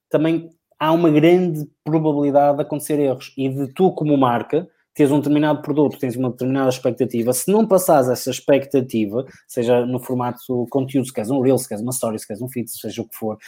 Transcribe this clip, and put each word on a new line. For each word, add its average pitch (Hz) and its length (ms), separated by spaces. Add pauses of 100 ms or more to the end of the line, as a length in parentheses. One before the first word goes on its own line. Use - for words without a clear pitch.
também 160 400 (300)
há 156 120
uma 165 180
grande 160 580 (160)
probabilidade 147 760
de 147 60
acontecer 147 360
erros 131 380
e 135 120
de 135 240
tu, 180 180
como 151 260
marca, 131 500 (260)
teres 143 180
um 147 60
determinado 147 460
produto, 147 340
tens 123 180
uma 127 140
determinada 131 400
expectativa, 123 640
se - 180
não 220 140
passares 180 440
essa 123 200
expectativa, 127 960 (220)
seja 123 400
no 127 120
formato 123 680
conteúdo, 131 380
se - 60
queres 107 180
um 139 100
reel, 127 160
se 120 100
queres 104 140
uma 120 100
story, 110 280
se - 80
queres 107 160
um 127 40
feed, 117 220
seja 107 320
o 101 80
que - 60
for, 107 320